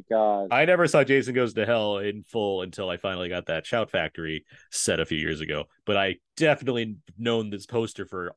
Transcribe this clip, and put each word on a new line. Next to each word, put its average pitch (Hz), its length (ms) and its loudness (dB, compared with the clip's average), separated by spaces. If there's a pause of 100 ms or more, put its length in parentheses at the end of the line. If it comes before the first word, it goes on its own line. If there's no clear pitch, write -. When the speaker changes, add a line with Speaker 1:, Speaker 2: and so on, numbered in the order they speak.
Speaker 1:
God. 104 420 2
Speaker 2:
I 139 140 4
never 175 220 4
saw 147 160 6
Jason 127 320 2
Goes 120 180 2
to 107 140 0
Hell 107 320 2
in 104 240 -4
full 101 400 -2
until 92 260 -6
I 87 80 -4
finally 90 320 -4
got 87 180 -6
that 80 200 -2
Shout 113 240 -2
Factory 80 540 -4 (260)
set - 280 0
a 80 60 2
few 80 140 -2
years 78 220 -4
ago, 76 240 -4 (200)
but 101 120 0
I 95 200 0 (180)
definitely 120 600 0 (200)
known 113 340 -2
this 98 160 -10
poster 113 400 -4
for 90 300 -10